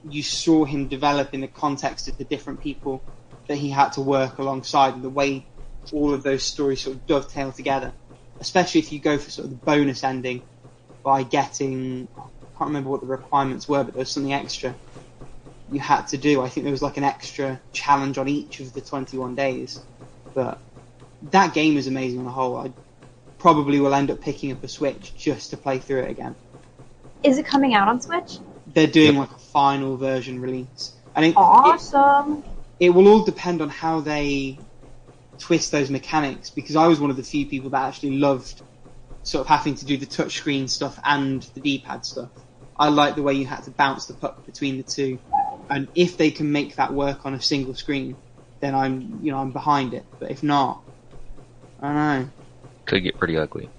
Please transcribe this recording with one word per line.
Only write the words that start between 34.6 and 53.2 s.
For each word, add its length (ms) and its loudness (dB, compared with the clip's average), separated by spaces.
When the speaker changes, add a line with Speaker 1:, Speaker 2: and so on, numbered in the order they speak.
Speaker 1:
twist 340 0
those 180 0
mechanics, 600 -4
because 260 -6
I 100 6
was 140 6
one 100 2
of 60 -2
the 80 -8
few 220 -4
people 240 -8
that 180 0
actually 300 -4
loved 440 0
sort 160 -2
of 80 -6
having 260 2
to 100 -12
do 120 -2
the 100 -8
touchscreen 640 -4
stuff 340 -6
and 380 0
the 60 -14
D-pad 460 -4
stuff. 220 -10
I 120 4
like 260 4
the 60 -4
way 120 2
you 120 -2
had 180 -12
to 80 -16
bounce 340 0
the 80 -16
puck 320 -10
between 300 -6
the 80 -8
two, 340 -4
and 260 -4
if 220 2
they 140 4
can 220 -2
make 240 -2
that 160 0
work 340 -2
on 80 -4
a 60 -8
single 340 -2
screen, 400 -6
then 140 -2
I'm, 480 -2
you 100 -2
know, 60 -4
I'm 120 -6
behind 440 0
it. 100 -12
But 100 -10
if 120 -8
not, 400 0
I 80 -6
don't 80 0
know. 60 -10
Speaker 3:
Could 180 0
get 160 -4
pretty 180 0